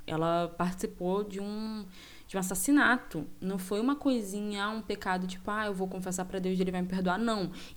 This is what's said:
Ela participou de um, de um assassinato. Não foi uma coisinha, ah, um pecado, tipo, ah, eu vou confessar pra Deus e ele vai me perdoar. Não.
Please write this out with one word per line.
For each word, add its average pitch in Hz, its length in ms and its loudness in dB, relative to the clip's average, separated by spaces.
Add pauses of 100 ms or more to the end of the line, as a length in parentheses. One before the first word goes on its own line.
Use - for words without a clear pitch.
Ela 170 420 2 (100)
participou 180 680 0
de 196 160 -6
um, 214 440 -6 (420)
de - 100 -8
um 196 40 2
assassinato. 226 840 4 (140)
Não 190 180 -2
foi 202 220 -2
uma 262 160 4
coisinha, 208 680 0
ah, 214 60 0
um 220 120 -4
pecado, 190 440 0
tipo, 185 240 -6
ah, 214 160 0
eu 202 80 0
vou 185 140 0
confessar 185 360 -4
pra 190 140 -4
Deus 185 200 2
e 185 40 4
ele 185 100 4
vai 180 100 0
me 180 60 0
perdoar. 185 300 2
Não. 214 320 2 (260)